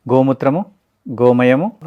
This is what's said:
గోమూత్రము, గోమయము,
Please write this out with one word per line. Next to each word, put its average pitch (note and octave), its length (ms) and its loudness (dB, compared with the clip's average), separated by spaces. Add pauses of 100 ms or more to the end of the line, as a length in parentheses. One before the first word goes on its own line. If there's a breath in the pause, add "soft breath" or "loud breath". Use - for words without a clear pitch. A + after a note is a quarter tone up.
(120)
గోమూత్రము, C3+ 520 0 (460)
గోమయము, B2 600 0 (140)